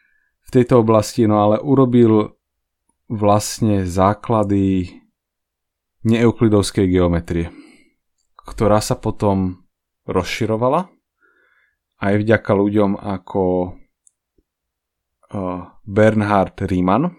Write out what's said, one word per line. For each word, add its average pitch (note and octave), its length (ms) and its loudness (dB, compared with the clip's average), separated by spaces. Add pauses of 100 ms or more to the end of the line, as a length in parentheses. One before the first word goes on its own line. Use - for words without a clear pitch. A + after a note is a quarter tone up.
(460)
v - 80 -20
tejto B2 260 4
oblasti, A2+ 460 0
no G#2+ 160 2
ale G#2+ 160 2
urobil A#2+ 800 2 (760)
vlastne G#2 720 0
základy G2 1040 0 (1120)
neeuklidovskej A2 840 2
geometrie, E2+ 640 -2 (880)
ktorá G#2+ 400 0
sa - 160 -4
potom G2 640 -4 (460)
rozširovala A2+ 800 -2 (1120)
aj G2+ 160 -2
vďaka G#2+ 320 0
ľuďom G2+ 480 2
ako, G2 460 -6 (1900)
eh, F2+ 300 -8 (260)
Bernhard G#2 720 0
Riemann, F#2+ 600 -2